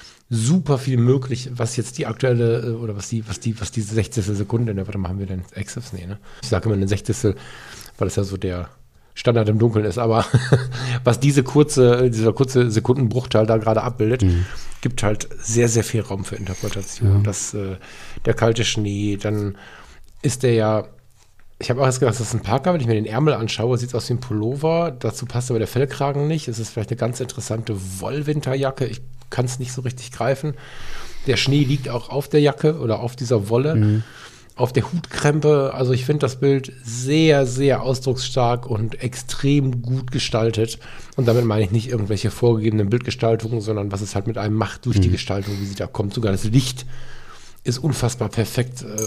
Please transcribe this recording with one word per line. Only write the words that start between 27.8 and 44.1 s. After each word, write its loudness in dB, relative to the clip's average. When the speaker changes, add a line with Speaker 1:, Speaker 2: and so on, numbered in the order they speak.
Speaker 1:
Wollwinterjacke, -2
ich -10
kann's -2
nicht -8
so -6
richtig -8
greifen. -2
Der 2
Schnee 4
liegt 0
auch -6
auf -4
der 4
Jacke 4
oder 0
auf -6
dieser 0
Wolle. 2
Speaker 2:
Mhm. 4
Speaker 1:
Auf 2
der 0
Hutkrempe, 2
also 0
ich 2
find 2
das 0
Bild 2
sehr, 4
sehr 2
ausdrucksstark 0
und -4
extrem 0
gut -4
gestaltet. 0
Und 2
damit 4
meine 2
ich -2
nicht 0
irgendwelche -2
vorgegebenen 2
Bildgestaltungen, 0
sondern -4
was -4
es -6